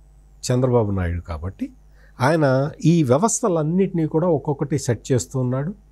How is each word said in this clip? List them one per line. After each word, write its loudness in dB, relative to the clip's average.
చంద్రబాబు 2
నాయుడు -2
కాబట్టి -10
ఆయన 2
ఈ 6
వ్యవస్థలన్నిటినీ 0
కూడా 0
ఒక్కొక్కటి -2
సెట్ -4
చేస్తూ -2
ఉన్నాడు. -4